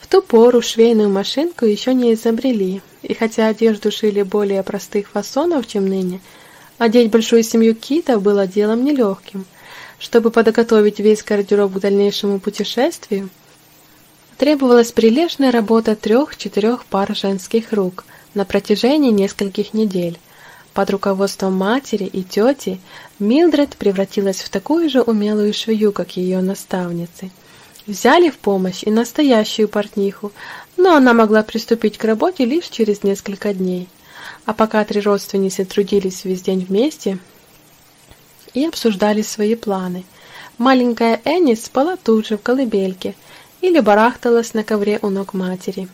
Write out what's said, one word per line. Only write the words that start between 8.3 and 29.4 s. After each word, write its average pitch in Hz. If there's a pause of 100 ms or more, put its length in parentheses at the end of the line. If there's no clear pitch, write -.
делом 208
нелёгким. 202 (540)
Чтобы 226
подготовить 220
весь 208
гардероб 202
к 196
дальнейшему 202
путешествию, 208 (1080)
требовалась 254
прилежная 262
работа 226
трёх-четырёх 226
пар 202
женских 196
рук 185 (300)
на 196
протяжении 233
нескольких 202
недель. 185 (600)
Под -
руководством 190
матери 202
и 190
тёти 202 (400)
Милдред 285
превратилась 196
в -
такую 311
же 254
умелую 214
швею, 214
как 180
её 185
наставницы. 180 (560)
Взяли 285
в -
помощь 185
и 214
настоящую 226